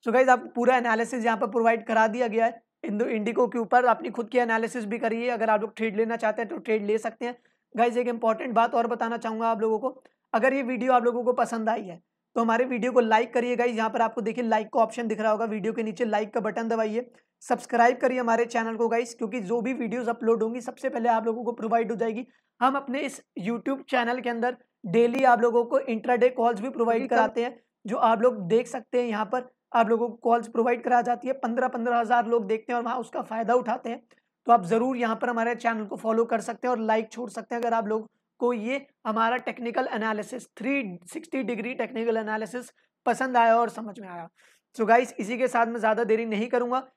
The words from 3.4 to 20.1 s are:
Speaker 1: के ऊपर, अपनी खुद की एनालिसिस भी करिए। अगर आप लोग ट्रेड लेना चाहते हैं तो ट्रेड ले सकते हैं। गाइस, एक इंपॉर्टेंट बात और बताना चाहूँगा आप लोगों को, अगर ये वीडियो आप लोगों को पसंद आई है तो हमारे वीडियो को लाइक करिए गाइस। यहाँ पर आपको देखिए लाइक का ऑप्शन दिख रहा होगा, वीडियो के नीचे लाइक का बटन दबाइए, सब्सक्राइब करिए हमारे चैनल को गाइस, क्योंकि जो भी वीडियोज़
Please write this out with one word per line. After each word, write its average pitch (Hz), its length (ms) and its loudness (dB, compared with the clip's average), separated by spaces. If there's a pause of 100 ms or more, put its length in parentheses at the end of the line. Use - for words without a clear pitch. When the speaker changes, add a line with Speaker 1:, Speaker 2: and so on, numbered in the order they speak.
Speaker 1:
के 247 100 -4
ऊपर, 240 260 2
अपनी 240 260 2
खुद 226 180 -8
की 254 100 0
एनालिसिस 226 460 -2
भी 214 140 -6
करिए। 226 320 -2
अगर 226 200 -2
आप 214 100 4
लोग 220 160 -8
ट्रेड 220 200 -4
लेना 226 200 0
चाहते 220 260 -2
हैं 208 60 -6
तो 330 100 -10
ट्रेड 214 280 -2
ले 214 120 0
सकते 220 280 -6
हैं। 240 100 -8 (380)
गाइस, 233 220 2
एक 247 120 0
इंपॉर्टेंट 226 460 -2
बात 226 200 4
और 233 120 2
बताना 233 300 -4
चाहूँगा 226 320 -4
आप 226 120 0
लोगों 220 180 0
को, 262 240 -6 (300)
अगर 247 220 4
ये 277 80 0
वीडियो 254 300 0
आप 247 120 4
लोगों 240 200 0
को 247 100 2
पसंद 226 340 -2
आई 226 140 -2
है 175 180 -14 (360)
तो 233 40 0
हमारे 233 240 2
वीडियो 247 280 -2
को 247 80 6
लाइक 226 340 2
करिए 240 220 0
गाइस। 240 200 0
यहाँ 220 140 0
पर 233 120 0
आपको 226 180 -2
देखिए 226 240 -4
लाइक 220 280 0
का 262 80 2
ऑप्शन 226 280 0
दिख 208 120 -2
रहा 220 120 2
होगा, 214 120 0
वीडियो 214 280 -4
के 226 100 -4
नीचे 220 220 -4
लाइक 214 300 -2
का 233 60 0
बटन 220 280 -4
दबाइए, 226 420 -2 (320)
सब्सक्राइब 240 540 2
करिए 254 240 0
हमारे 233 240 2
चैनल 226 320 -4
को 233 120 2
गाइस, 233 260 -2
क्योंकि 233 260 -6
जो 214 200 -2
भी 240 120 -2
वीडियोज़ 233 380 -4